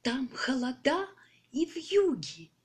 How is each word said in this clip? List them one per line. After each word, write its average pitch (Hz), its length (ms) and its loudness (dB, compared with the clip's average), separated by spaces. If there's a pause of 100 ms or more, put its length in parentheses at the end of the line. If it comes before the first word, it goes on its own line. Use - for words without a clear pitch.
там 247 260 -2
холода 262 800 0 (440)
и 302 120 0
вьюги. 320 840 0 (140)